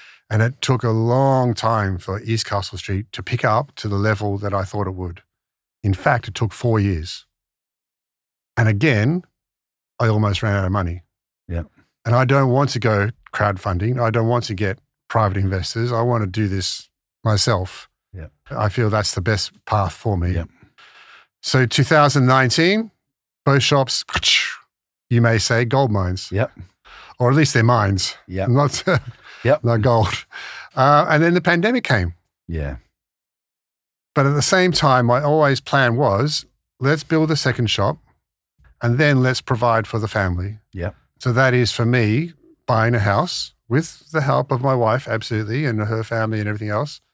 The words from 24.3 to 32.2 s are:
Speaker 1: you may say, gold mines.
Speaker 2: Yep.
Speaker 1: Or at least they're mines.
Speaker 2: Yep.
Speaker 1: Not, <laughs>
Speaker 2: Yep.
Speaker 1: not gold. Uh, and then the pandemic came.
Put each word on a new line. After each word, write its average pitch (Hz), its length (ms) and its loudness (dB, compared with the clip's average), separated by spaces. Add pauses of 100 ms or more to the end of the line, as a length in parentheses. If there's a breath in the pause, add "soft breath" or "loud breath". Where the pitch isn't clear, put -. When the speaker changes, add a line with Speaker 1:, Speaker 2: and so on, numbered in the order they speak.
Speaker 1:
you 117 140 4
may 113 160 4
say, 120 260 0
gold 127 280 2
mines. 92 400 -2
Speaker 2:
Yep. 101 180 -2 (720 loud breath)
Speaker 1:
Or 123 100 4
at 139 60 4
least 156 180 4
they're 117 100 4
mines. 104 500 2 (120)
Speaker 2:
Yep. 92 240 -4
Speaker 1:
Not, 139 360 2
<laughs> - 580 -4
Speaker 2:
Yep. 127 200 2
Speaker 1:
not 117 180 2
gold. 117 440 0 (480 loud breath)
Uh, 147 340 4
and 156 140 4
then 170 120 4
the 175 60 2
pandemic 180 440 0
came. 90 300 0 (340)